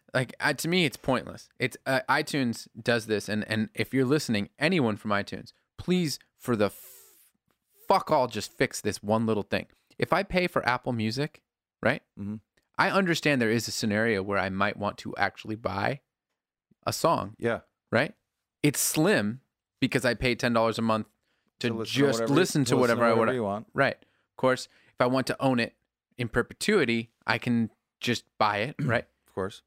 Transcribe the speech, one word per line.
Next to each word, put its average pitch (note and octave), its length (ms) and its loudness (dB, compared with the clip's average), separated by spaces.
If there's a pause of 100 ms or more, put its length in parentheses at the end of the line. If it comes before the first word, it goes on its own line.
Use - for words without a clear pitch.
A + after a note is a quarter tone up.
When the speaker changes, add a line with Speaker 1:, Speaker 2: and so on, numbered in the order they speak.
(140)
Speaker 1:
like, B2+ 260 -2
uh, D3 140 0
to - 160 -4
me, F3+ 160 4
it's C3 120 -4
pointless. - 520 -4 (100)
It's, B2 160 -4 (100)
uh, C3 220 0
iTunes C3+ 640 -2 (120)
does A#2 260 0
this, G#2 200 -2
and, G#2 220 -2
and G#2+ 240 -2
if - 200 -6
you're C3 120 2
listening, B2 520 0
anyone C#3 380 0
from G#2 160 -6
iTunes, - 400 -4 (260)
please, F3 420 -2 (180)
for B2 180 -2
the G#2 120 2
f-, - 260 -12 (920)
fuck F#3+ 240 2
all, C3+ 160 4
just G#2+ 240 -6
fix - 300 -2
this G2+ 200 -4
one A2 240 0
little G#2+ 180 0
thing. - 240 -4 (300)
If - 160 0
I F3 100 2
pay F3+ 240 0
for - 200 -2
Apple B2 260 -2
Music, A#2 480 -4 (400)
right? A#2+ 220 0 (160)
Speaker 2:
Mm-hmm. G2+ 160 -10 (420)
Speaker 1:
I - 140 2
understand D#3 500 2
there A2 80 2
is A2+ 180 0
a - 40 -10
scenario G#2+ 500 0
where G2 160 -2
I F#2+ 120 -2
might G2 280 -2
want G2+ 220 -4
to - 180 -10
actually G#2+ 380 -4
buy A2 460 -4 (840)
a A#2 80 -2
song. G#2+ 460 -2
Speaker 2:
Yeah. A2+ 220 -2 (300)
Speaker 1:
Right? B2+ 220 0 (480)
It's C#3+ 180 2
slim C3+ 640 2 (380)
because B2+ 260 0
I A#2+ 80 2
pay A#2+ 220 0
ten A#2+ 180 -2
dollars A2+ 240 2
a A#2 60 -4
month A2 240 0 (520)
to B2 100 -2
Speaker 2:
To A#2 40 -2
listen A2+ 280 -6
to C#3+ 60 6
Speaker 1:
just A#2+ 120 0
Speaker 2:
whatever, A2+ 160 0
Speaker 1:
listen D#3 300 2
to - 60 -2
Speaker 2:
to D3 40 4
listen - 0 -
to C3 60 4
Speaker 1:
whatever A#2 220 4
I A#2 60 6
Speaker 2:
whatever A2+ 100 4
Speaker 1:
wanna A2+ 140 2
Speaker 2:
you B2 100 -2
want. G#2 300 -4
Speaker 1:
Right. C3 220 0
Of - 420 -20
course, B2+ 300 0 (220)
if - 120 -16
I B2+ 60 6
want B2+ 200 0
to - 140 -4
own C3 180 2
it - 160 -2 (420)
in A#2+ 120 -4
perpetuity, A#2 840 0 (140)
I A2+ 140 0
can A#2 320 2 (280)
just - 260 -2 (120)
buy G#2 200 2
it, B2 200 -2
Speaker 2:
<clears throat> - 60 -4
Speaker 1:
right? A#2+ 220 0 (220)
Speaker 2:
Of - 60 -20
course. G2 340 -6